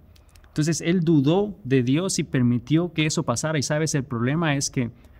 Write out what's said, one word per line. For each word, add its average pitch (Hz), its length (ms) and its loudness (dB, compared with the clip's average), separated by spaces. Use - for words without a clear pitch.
Entonces, 151 340 -2
él 175 200 0
dudó 165 600 2
de 131 180 2
Dios 156 380 0
y 160 40 -4
permitió 131 680 0
que 156 140 0
eso 156 160 -2
pasara. 156 340 -2
Y 131 60 -2
sabes, 156 320 -2
el 135 80 0
problema 139 520 -2
es 143 140 -4
que 120 220 -4